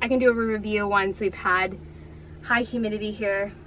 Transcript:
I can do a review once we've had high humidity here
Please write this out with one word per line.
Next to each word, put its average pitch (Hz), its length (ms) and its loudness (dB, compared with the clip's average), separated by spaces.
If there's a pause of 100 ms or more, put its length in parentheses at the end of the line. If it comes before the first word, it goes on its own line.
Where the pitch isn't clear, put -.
I 240 60 0
can 254 100 4
do 247 120 6
a 233 40 6
review 214 540 0
once 196 320 2
we've 196 140 0
had 370 440 0 (640)
high 240 200 2
humidity 214 500 -2
here 202 400 -2 (140)